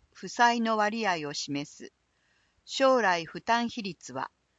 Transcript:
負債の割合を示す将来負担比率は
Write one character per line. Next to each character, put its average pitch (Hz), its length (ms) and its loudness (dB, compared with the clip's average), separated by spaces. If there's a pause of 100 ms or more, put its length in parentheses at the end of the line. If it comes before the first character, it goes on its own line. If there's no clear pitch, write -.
(120)
負 - 160 -16
債 240 320 2
の 226 160 0
割 214 300 0
合 165 220 -2
を 147 60 -8
示 143 380 -6
す - 200 -20 (800)
将 262 300 4
来 180 240 2
負 165 160 -12
担 233 300 0
比 233 120 -10
率 180 300 -10
は 127 180 -8 (280)